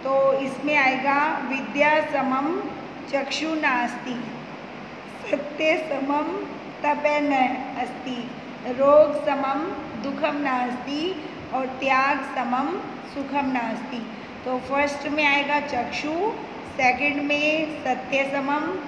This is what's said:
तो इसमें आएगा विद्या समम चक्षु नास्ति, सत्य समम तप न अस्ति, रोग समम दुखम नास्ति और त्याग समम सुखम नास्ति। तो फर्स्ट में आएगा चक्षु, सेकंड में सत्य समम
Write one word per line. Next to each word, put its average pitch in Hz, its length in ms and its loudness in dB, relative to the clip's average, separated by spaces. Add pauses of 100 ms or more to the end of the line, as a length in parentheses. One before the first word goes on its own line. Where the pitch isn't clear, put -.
तो 269 280 6 (100)
इसमें 285 360 0
आएगा 269 460 4 (260)
विद्या 277 500 4 (120)
समम 269 440 2 (480)
चक्षु 277 520 -2
नास्ति, 247 580 0 (1160)
सत्य 311 460 2 (140)
समम 285 380 0 (560)
तप 285 200 0 (200)
न 277 180 4 (400)
अस्ति, 254 340 -6 (540)
रोग 285 460 8 (100)
समम 269 340 0 (440)
दुखम 285 380 -2
नास्ति 254 600 -2 (520)
और 262 120 0 (140)
त्याग 269 420 4 (140)
समम 254 340 0 (440)
सुखम 277 380 -2
नास्ति। 233 500 -2 (440)
तो 254 120 0 (120)
फर्स्ट 285 380 2
में 302 180 0
आएगा 285 420 4
चक्षु, 254 460 -2 (640)
सेकंड 269 460 2
में 302 600 0
सत्य 269 480 0
समम 285 400 0 (160)